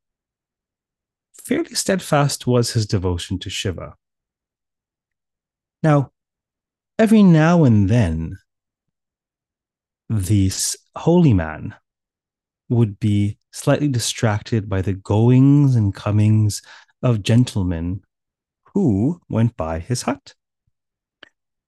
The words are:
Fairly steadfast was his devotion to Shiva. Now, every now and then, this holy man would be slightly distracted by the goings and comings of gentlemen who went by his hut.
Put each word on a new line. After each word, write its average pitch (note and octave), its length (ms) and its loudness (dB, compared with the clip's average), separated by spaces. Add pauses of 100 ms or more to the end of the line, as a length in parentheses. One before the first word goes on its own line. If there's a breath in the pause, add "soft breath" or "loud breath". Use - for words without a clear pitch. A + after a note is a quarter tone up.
(1400)
Fairly D4 320 -6
steadfast D3+ 720 -2
was B2 240 0
his G#2+ 140 -2
devotion F2+ 540 -4
to - 100 -14
Shiva. E2+ 460 -10 (1900)
Now, D3 280 0 (880)
every G#3+ 260 4
now E3 400 6
and G#2 260 4
then, F#2 480 0 (1700)
this G2 680 -2 (200)
holy E3 380 4
man D#2+ 420 -4 (920)
would A#2 300 -2
be G#2 380 0 (140)
slightly C#3+ 360 -2
distracted A2 800 -4
by F#2+ 120 -4
the G2 120 -4
goings B2+ 800 2
and G2+ 180 0
comings G#2+ 680 0 (400 loud breath)
of A2+ 220 -2
gentlemen F#2+ 800 -2 (720)
who C#3 560 0
went A2+ 260 -2
by D#2+ 240 -6
his A#2+ 240 -6
hut. - 300 -8 (1300)